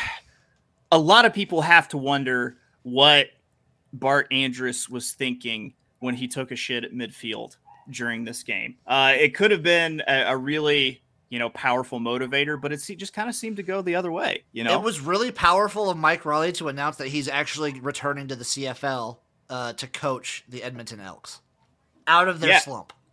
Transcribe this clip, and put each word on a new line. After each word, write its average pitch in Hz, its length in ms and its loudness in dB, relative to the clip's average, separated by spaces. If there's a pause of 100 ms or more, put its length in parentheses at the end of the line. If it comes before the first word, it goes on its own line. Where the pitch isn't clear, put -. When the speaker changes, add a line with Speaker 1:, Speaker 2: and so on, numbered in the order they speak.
(920)
Speaker 1:
a 165 60 8
lot 196 280 8
of 214 80 2
people 180 280 -2
have 170 280 8
to 147 80 -8
wonder 131 600 -2 (260)
what 139 460 6 (640)
Bart 135 400 0
Andrus 127 560 -2
was 120 240 -8
thinking 123 640 -6 (260)
when 123 160 -4
he 127 120 -8
took 127 240 -8
a 123 40 -10
shit 120 280 -6
at - 100 -12
midfield 113 640 -10 (320)
during 117 360 -6
this 117 180 -12
game. 117 320 -8 (100)
Uh, 135 320 4
it 151 160 4
could 208 160 4
have 180 140 0
been 165 440 2
a, 131 260 2
a 135 40 -2
really, 143 640 0 (280)
you 120 100 -6
know, 117 100 -2
powerful 127 500 -2
motivator, 131 640 -2
but 147 100 -6
it 147 100 -8
se-, 202 140 -12
just 190 180 -14
kinda 233 200 -6
seemed 220 240 -8
to 202 60 -8
go 190 180 -4
the 175 140 -2
other 180 160 -2
way, - 400 -4
you 117 120 -8
know? 117 100 2
Speaker 2:
It 175 100 0
was 202 160 -2
really 190 320 0
powerful 196 580 2
of 175 80 -2
Mike 160 280 2
Riley 156 280 0
to 170 140 -6
announce 143 300 -6
that 135 100 -8
he's 143 200 -4
actually 143 520 -4
returning 143 480 -6
to 131 80 -8
the 120 100 -12
C 135 220 -6
F 127 160 -10
L, 120 380 -6 (280)
uh, 123 240 -8
to 131 140 -12
coach - 600 -6
the 123 160 -14
Edmonton 117 360 -12
Elks - 420 -18 (640)
out 170 200 6
of 170 120 -2
their 165 120 4
Speaker 1:
Yeah. 180 80 8
Speaker 2:
slump. 120 340 -8 (200)